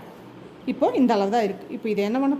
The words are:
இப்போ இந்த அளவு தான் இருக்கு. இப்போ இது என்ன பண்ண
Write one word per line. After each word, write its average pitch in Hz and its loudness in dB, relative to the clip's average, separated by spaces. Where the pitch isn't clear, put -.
இப்போ 330 2
இந்த 247 4
அளவு 196 2
தான் 226 2
இருக்கு. 196 -6
இப்போ 233 -6
இது 202 0
என்ன 220 0
பண்ண 277 2